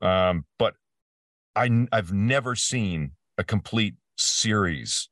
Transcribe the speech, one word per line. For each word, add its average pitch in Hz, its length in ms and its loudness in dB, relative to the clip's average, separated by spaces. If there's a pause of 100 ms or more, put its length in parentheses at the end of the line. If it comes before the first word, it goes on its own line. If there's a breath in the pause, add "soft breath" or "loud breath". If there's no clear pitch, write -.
Um, 92 440 2 (140)
but - 160 2 (840)
I 123 100 2
n-, 120 240 2
I've 95 220 0
never 123 420 0
seen 90 580 -4 (240)
a 90 60 -2
complete 107 540 -2 (200)
series. 90 960 -2